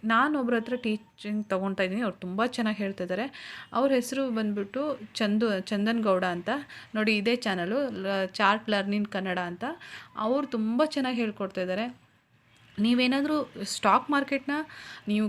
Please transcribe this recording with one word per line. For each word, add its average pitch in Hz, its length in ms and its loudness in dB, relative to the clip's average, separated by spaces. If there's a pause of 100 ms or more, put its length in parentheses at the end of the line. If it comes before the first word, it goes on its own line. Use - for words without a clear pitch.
ನಾನು 247 320 4
ಒಬ್ರ 240 180 2
ಹತ್ರ 233 220 -2
ಟೀಚಿಂಗ್ 214 680 -4
ತೊಗೊಳ್ತಾ 196 360 0
ಇದ್ದೀನಿ, 190 200 -2
ಅವ್ರು 202 160 -2
ತುಂಬ 190 300 -2
ಚೆನ್ನಾಗಿ 220 300 -2
ಹೇಳ್ತಿದ್ದಾರೆ. 196 480 -4 (460)
ಅವ್ರ 269 180 4
ಹೆಸರು 254 400 0
ಬಂದ್ಬಿಟ್ಟು 214 520 -2 (300)
ಚಂದು, 214 360 2 (140)
ಚಂದನ್ 220 400 0
ಗೌಡ 185 260 4
ಅಂತ. 175 200 -4 (440)
ನೋಡಿ 214 240 2
ಇದೇ 226 200 2
ಚಾನಲು, 196 420 0 (200)
ಲ-, 190 340 0
ಚಾರ್ಟ್ 220 360 4
ಲರ್ನಿಂಗ್ 202 420 0
ಕನ್ನಡ 185 340 -2
ಅಂತ. 175 180 -8 (540)
ಅವ್ರು 254 300 0
ತುಂಬ 226 380 0
ಚೆನ್ನಾಗಿ 254 340 -2
ಹೇಳ್ಕೊಡ್ತಾ 202 420 -2
ಇದ್ದಾರೆ. 185 260 -2 (880)
ನೀವೇನಾದರೂ 254 640 4 (280)
ಸ್ಟಾಕ್ 220 440 4
ಮಾರ್ಕೆಟ್ನ 277 440 0 (520)
ನೀವು 208 240 2